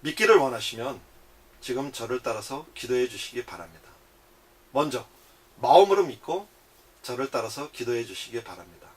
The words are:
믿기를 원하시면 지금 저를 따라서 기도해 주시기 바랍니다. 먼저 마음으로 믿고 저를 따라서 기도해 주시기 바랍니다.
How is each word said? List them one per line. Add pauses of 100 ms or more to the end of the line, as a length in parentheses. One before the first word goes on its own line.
믿기를
원하시면 (640)
지금
저를
따라서
기도해
주시기
바랍니다. (840)
먼저 (560)
마음으로
믿고 (560)
저를
따라서
기도해
주시기
바랍니다.